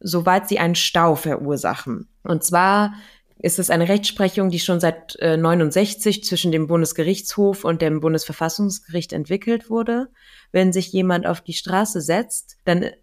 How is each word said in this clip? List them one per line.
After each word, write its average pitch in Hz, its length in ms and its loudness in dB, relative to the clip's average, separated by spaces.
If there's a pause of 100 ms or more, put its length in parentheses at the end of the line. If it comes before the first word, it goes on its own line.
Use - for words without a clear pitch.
soweit 185 480 0
sie 202 100 0
einen 170 160 2
Stau 170 400 2
verursachen. 143 960 -4 (140)
Und 165 200 -2
zwar 196 480 2 (460)
ist 170 200 -2
es 175 120 -2
eine 170 180 2
Rechtsprechung, 196 640 0
die 175 80 -2
schon 175 220 0
seit, 165 360 -2
äh, 160 220 2
neunundsechzig 175 840 2
zwischen 175 280 0
dem 160 140 2
Bundesgerichtshof 170 1000 0
und 165 160 0
dem 156 200 0
Bundesverfassungsgericht 165 1120 -4
entwickelt 202 560 -2
wurde. 233 380 -2 (440)
Wenn 185 220 4
sich 185 180 -2
jemand 185 340 0
auf 170 140 -4
die 165 140 -14
Straße 185 480 -2
setzt, 175 640 -4
dann 175 180 2 (180)